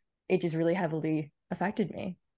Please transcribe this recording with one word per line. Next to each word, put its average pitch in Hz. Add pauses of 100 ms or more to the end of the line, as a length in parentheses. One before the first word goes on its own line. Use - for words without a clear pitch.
(300)
it 185
just 160
really 165
heavily 156 (200)
affected 190
me. - (200)